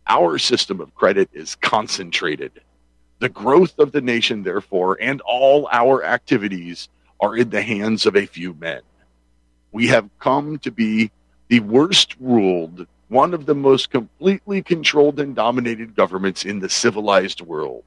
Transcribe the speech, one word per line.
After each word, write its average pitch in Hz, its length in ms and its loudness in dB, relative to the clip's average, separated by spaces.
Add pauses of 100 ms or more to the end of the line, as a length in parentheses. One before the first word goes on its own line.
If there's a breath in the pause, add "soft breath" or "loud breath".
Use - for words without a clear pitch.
Our 147 320 2
system 104 420 -2
of 73 140 -16
credit 98 380 2
is 78 240 -16
concentrated. 85 960 -4 (680)
The 120 100 -4
growth 139 500 2
of 147 140 2
the 147 80 0
nation, 117 420 -2
therefore, 92 580 -2
and 135 220 -4
all 135 500 2
our 120 320 4
activities 95 840 -4 (320)
are 104 160 0
in 120 140 0
the 101 120 -2
hands 107 420 -2
of 104 100 2
a 98 120 2
few 87 280 -12
men. 76 280 -10 (880)
We 113 160 -2
have 113 300 2
come 147 400 -2
to - 120 -8
be 110 400 0 (380)
the 120 120 4
worst 135 600 2
ruled, 92 680 0 (220)
one 135 240 2
of 156 140 -8
the 151 80 2
most 135 360 2
completely 190 720 -2
controlled 147 580 2
and 143 140 -6
dominated 117 600 -2
governments 95 500 -2
in 101 140 -6
the 95 100 -8
civilized 101 720 0
world. 76 460 -10